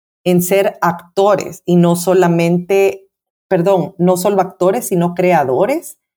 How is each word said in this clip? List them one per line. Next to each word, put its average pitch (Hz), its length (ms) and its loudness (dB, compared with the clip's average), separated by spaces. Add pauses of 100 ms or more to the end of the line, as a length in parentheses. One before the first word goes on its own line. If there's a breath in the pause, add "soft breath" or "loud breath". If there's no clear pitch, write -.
(240)
en 180 200 2
ser 196 380 0
actores 185 840 -2
y 175 120 2
no 175 180 4
solamente, 180 1120 0 (380)
perdón, 175 500 0
no 180 180 2
solo 196 240 -2
actores, 185 500 -2
sino 175 260 -2
creadores 175 840 -2 (200)